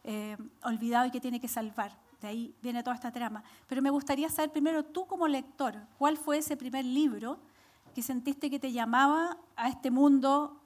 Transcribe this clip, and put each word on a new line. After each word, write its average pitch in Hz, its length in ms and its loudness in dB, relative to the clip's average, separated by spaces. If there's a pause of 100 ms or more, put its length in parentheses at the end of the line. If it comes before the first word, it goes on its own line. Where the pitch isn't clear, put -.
eh, 214 340 -8 (280)
olvidado 233 420 0
y 247 60 -4
que 254 80 -6
tiene 247 180 -4
que 240 80 -10
salvar. 220 500 -6 (240)
De 214 60 -12
ahí 226 340 -8
viene 240 220 -6
toda 247 140 -4
esta 240 160 -8
trama. 220 320 -8 (240)
Pero 269 140 -2
me 277 80 4
gustaría 277 380 0
saber 311 220 -2
primero, 311 340 0
tú 370 220 -6
como 359 220 0
lector, 262 480 -2 (200)
¿cuál 302 200 2
fue 302 220 0
ese 302 180 -4
primer 262 280 -6
libro 254 540 0 (560)
que 240 80 -6
sentiste 277 480 -4
que 277 80 -4
te 262 140 -4
llamaba 277 640 2 (180)
a 233 140 -2
este 254 240 -2
mundo 277 720 6